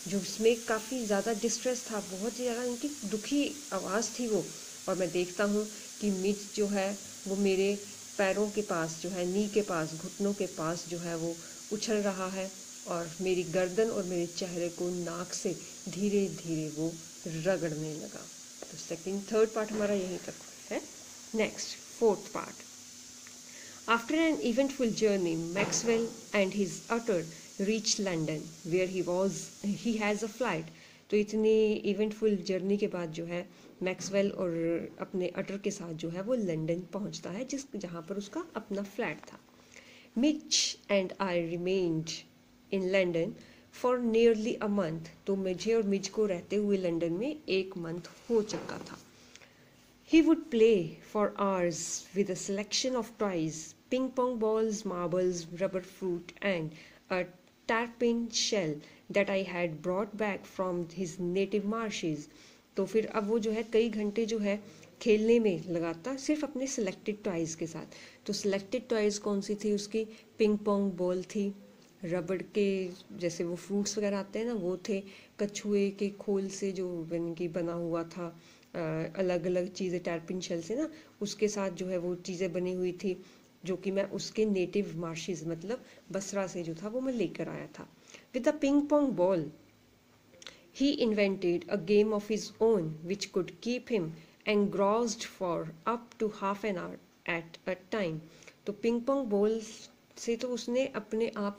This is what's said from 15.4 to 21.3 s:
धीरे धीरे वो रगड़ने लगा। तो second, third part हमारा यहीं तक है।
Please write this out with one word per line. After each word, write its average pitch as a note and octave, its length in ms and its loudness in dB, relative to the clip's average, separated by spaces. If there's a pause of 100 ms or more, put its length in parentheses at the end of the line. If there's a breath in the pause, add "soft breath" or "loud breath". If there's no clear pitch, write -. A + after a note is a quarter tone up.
धीरे G3 400 2
धीरे D#3+ 400 -2
वो D#3 240 -2 (340)
रगड़ने D#3+ 680 -2
लगा। - 320 -10 (340)
तो - 160 -14
second, F#3+ 460 -6
third A3 260 4
part G#3+ 240 -2
हमारा G#3 220 0
यहीं F#3 240 -2
तक - 160 -10 (360)
है। B3 120 -4 (520)